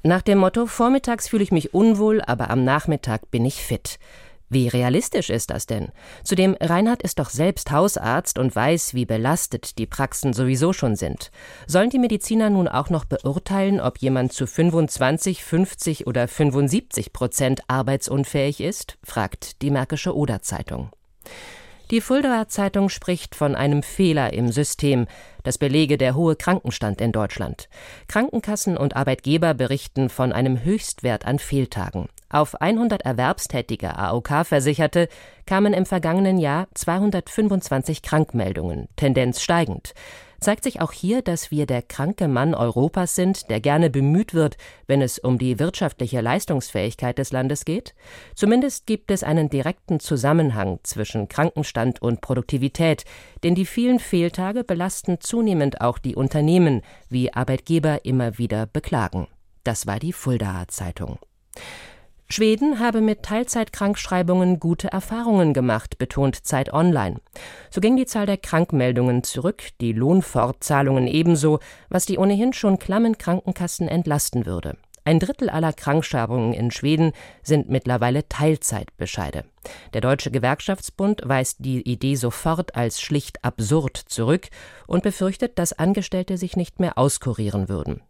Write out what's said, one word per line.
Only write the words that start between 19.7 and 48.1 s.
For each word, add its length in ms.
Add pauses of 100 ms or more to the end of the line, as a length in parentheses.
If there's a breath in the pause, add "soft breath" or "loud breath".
Märkische 460
Oderzeitung. 720 (1000 loud breath)
Die 120
Fuldaer 460
Zeitung 420
spricht 440
von 200
einem 280
Fehler 520
im 180
System. 540 (360 loud breath)
Das 140
belege 400
der 180
hohe 220
Krankenstand 640
in 120
Deutschland. 580 (380 loud breath)
Krankenkassen 680
und 180
Arbeitgeber 600
berichten 560
von 220
einem 300
Höchstwert 640
an 140
Fehltagen. 720 (200)
Auf 320
einhundert 460
erwerbstätige 880
A-O-K-Versicherte 1120 (380 loud breath)
kamen 260
im 140
vergangenen 500
Jahr 380
zweihundertfünfundzwanzig 1300
Krankmeldungen, 920
Tendenz 440
steigend. 540 (440 loud breath)
Zeigt 240
sich 180
auch 120
hier, 300
dass 280
wir 160
der 160
kranke 460
Mann 260
Europas 640
sind, 340
der 100
gerne 300
bemüht 440
wird, 220 (300 loud breath)
wenn 160
es 160
um 180
die 220
wirtschaftliche 600
Leistungsfähigkeit 960
des 140
Landes 320
geht? 300 (420 loud breath)